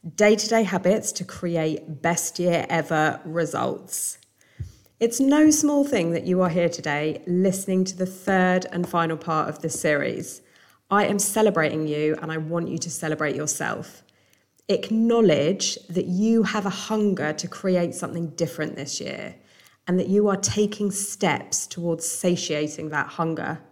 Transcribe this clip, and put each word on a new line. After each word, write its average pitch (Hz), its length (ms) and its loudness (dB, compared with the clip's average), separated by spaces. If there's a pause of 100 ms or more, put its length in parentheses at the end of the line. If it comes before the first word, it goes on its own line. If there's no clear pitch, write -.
(160)
Day-to-day 220 460 4
habits 185 500 0
to - 120 -8
create 160 760 -4
best - 380 -2
year 175 320 2
ever 156 560 0
results. 156 920 -4 (800)
It's 233 200 0
no 294 320 6
small 294 320 4
thing 202 300 2
that - 140 -2
you 180 160 4
are 175 80 4
here 170 180 2
today 151 580 -2
listening 185 580 2
to 185 120 -6
the 185 80 -2
third 185 680 2
and 175 160 -4
final 165 300 0
part 156 320 -2
of 151 140 -10
this 160 180 -4
series. - 600 -2 (480)
I 202 160 4
am 202 120 0
celebrating 165 680 2
you 151 320 0
and 160 100 -8
I 160 60 -4
want 165 320 -4
you 160 80 -4
to 170 140 -6
celebrate 151 440 -4
yourself. - 680 -6 (680)
Acknowledge 208 1080 2 (100)
that 175 160 -2
you 220 380 2
have 202 240 -2
a 190 40 0
hunger 196 640 -2
to 156 160 -8
create 180 460 0
something 170 320 -6 (100)
different 160 400 -4
this - 240 -8
year - 360 -10 (520)
and 180 100 2
that 180 100 0
you 202 200 4
are 196 80 2
taking 208 540 0
steps - 760 -2
towards 170 400 -4
satiating 156 840 -2
that 147 160 -2
hunger. 160 520 -4 (140)